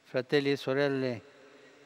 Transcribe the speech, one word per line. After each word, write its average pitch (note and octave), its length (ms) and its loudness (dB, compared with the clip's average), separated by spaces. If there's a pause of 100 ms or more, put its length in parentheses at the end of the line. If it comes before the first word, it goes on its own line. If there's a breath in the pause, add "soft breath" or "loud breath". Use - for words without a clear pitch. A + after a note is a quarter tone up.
Fratelli C#3 480 0
e C#3 60 2
sorelle, C3 680 -2 (640 loud breath)